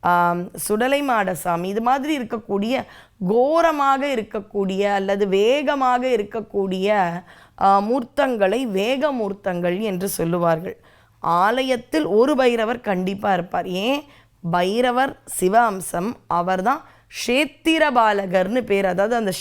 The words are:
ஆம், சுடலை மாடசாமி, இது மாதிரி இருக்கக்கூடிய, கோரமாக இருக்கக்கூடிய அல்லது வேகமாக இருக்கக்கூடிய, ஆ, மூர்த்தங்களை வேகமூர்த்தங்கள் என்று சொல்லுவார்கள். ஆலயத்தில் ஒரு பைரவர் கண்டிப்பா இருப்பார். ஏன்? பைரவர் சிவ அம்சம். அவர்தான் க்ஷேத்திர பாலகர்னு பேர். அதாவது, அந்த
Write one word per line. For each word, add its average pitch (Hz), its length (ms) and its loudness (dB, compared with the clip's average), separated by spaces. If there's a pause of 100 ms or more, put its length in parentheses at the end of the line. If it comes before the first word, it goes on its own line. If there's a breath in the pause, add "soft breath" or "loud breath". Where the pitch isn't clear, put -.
ஆம், 175 540 0
சுடலை 247 480 0
மாடசாமி, 185 600 -2
இது 202 160 -4
மாதிரி 269 380 0
இருக்கக்கூடிய, 226 680 -4 (420 loud breath)
கோரமாக 277 800 2
இருக்கக்கூடிய 202 760 -4
அல்லது 202 460 0
வேகமாக 254 800 2
இருக்கக்கூடிய, 202 800 -2 (720 loud breath)
ஆ, 196 200 4
மூர்த்தங்களை 233 880 0
வேகமூர்த்தங்கள் 202 1120 -2
என்று 196 280 -4
சொல்லுவார்கள். 165 720 -2 (380 soft breath)
ஆலயத்தில் 233 880 0
ஒரு 226 320 4
பைரவர் 240 440 2
கண்டிப்பா 196 520 -2
இருப்பார். 175 340 -2
ஏன்? 208 360 -2 (480 soft breath)
பைரவர் 240 760 0
சிவ 190 360 2
அம்சம். 196 560 -2 (100)
அவர்தான் 185 580 -2 (240 loud breath)
க்ஷேத்திர 311 840 0
பாலகர்னு 202 680 2
பேர். 202 260 0
அதாவது, 196 300 0
அந்த 214 240 -2